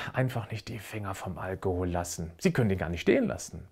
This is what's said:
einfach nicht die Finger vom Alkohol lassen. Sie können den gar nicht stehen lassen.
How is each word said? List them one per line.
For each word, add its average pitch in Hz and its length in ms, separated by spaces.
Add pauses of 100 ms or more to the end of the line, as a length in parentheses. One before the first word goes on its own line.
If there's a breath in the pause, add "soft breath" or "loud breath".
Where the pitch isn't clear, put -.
(140 loud breath)
einfach 127 380
nicht 110 160
die 117 120
Finger 98 360
vom 87 220
Alkohol 92 520
lassen. 85 480
Sie 185 140
können 117 180
den 95 80
gar 80 120
nicht 85 120
stehen 240 240
lassen. 107 460